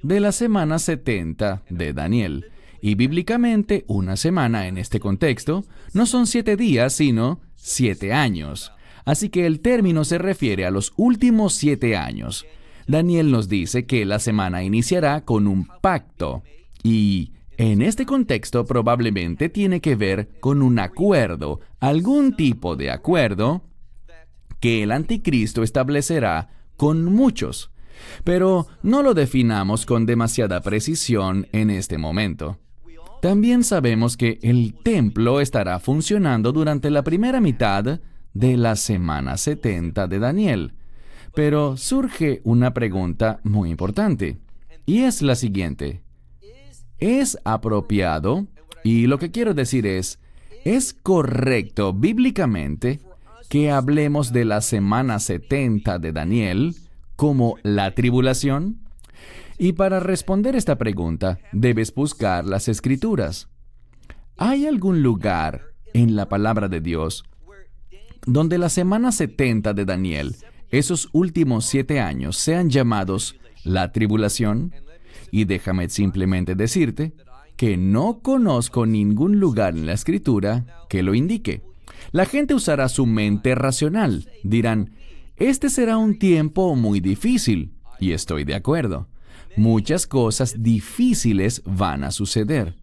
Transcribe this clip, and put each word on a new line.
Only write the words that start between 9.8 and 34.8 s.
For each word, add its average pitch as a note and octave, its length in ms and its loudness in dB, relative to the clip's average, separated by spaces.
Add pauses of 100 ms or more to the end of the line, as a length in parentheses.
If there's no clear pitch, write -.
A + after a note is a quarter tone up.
se E3+ 140 -2
refiere A2 480 -2
a F#2 40 -2
los G2 260 -4
últimos A3 560 4
siete C3 440 0
años. A#1+ 480 -8 (420)
Daniel D#3+ 440 4
nos A2 160 2
dice G#2+ 380 -2
que A#2+ 200 0
la G2+ 120 0
semana F#2+ 460 -2
iniciará C#3+ 600 0
con G#2 240 2
un F#2+ 200 0 (140)
pacto. F2 600 -2 (420)
Y G#2 480 2 (260)
en A2 260 4
este A3+ 240 0
contexto C#3+ 580 0
probablemente A#2 840 0
tiene F#3+ 340 0
que C#3 140 2
ver G2 340 -2 (100)
con C#3 240 2
un B2 160 4
acuerdo, F#2 840 0 (180)
algún G#3+ 560 2
tipo A#2 400 0
de C2+ 140 -4
acuerdo B2 760 0 (960)
que A2+ 240 2
el G#2 80 0
anticristo C3+ 680 0
establecerá B2+ 880 0 (260)
con D#3+ 300 2
muchos. G#3+ 680 0 (520)
Pero F3+ 440 2 (140)
no C4 220 2
lo C4 100 6
definamos A2+ 720 2
con A2+ 220 2
demasiada A2+ 540 0
precisión G2+ 920 -2
en G#2+ 180 2
este F2+ 300 -4
momento. D#2+ 600 -4 (600)
También A3 420 4
sabemos A#2+ 540 2
que A#2 240 0
el A#2 320 2 (100)